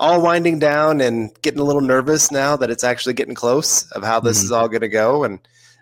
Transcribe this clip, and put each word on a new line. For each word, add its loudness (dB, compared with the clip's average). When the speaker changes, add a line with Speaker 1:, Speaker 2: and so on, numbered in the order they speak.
Speaker 1:
all 4
winding 2
down 2
and -2
getting -2
a 0
little 2
nervous 2
now 0
that -2
it's -4
actually -2
getting -6
close 0
of -10
how 0
this 0
Speaker 2:
Mm-hmm. 0
Speaker 1:
is -6
all 2
gonna -4
go. 0
And, -6